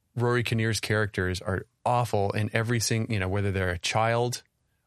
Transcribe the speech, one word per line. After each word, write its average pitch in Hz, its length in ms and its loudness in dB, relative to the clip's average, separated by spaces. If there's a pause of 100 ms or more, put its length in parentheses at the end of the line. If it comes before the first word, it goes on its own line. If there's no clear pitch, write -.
(160)
Rory 120 260 2
Kinnear's 113 380 0
characters 98 600 0
are 92 260 -2 (200)
awful 113 460 2
in 107 200 -2
every 113 280 0
sing-, 113 300 0
you 104 100 0
know, 92 80 0
whether 101 240 0
they're 92 180 0
a 82 80 -2
child, 117 640 0 (440)